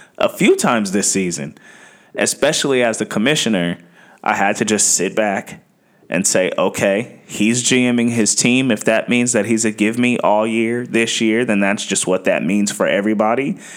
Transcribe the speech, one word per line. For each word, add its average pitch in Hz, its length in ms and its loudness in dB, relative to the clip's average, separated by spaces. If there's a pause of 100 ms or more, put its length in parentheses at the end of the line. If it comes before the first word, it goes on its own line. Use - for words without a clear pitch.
(200)
a - 100 0
few 247 260 2
times 117 360 0
this 101 200 0
season, 85 460 -4 (580)
especially 135 680 0
as 113 160 0
the 113 60 -4
commissioner, 107 720 0 (440)
I 107 120 0
had 101 220 0
to 117 80 -2
just 104 300 2
sit 92 200 -2
back 104 460 -4 (480)
and 92 180 -2
say, 92 300 0
"Okay, 98 680 -2
he's 117 380 0
G 127 220 2
M 120 120 2
ing 117 120 0
his 113 260 0
team. 127 360 2
If 104 120 -2
that 110 260 0
means 120 240 2
that 104 120 2
he's 113 200 0
a 110 60 0
give 110 260 0
me 123 220 0
all 107 260 2
year 113 400 -2
this 117 360 -2
year, 113 240 2
then 107 160 0
that's 98 240 0
just - 200 -4
what 90 200 -2
that 92 180 0
means 101 280 0
for - 140 -2
everybody. 107 720 0 (200)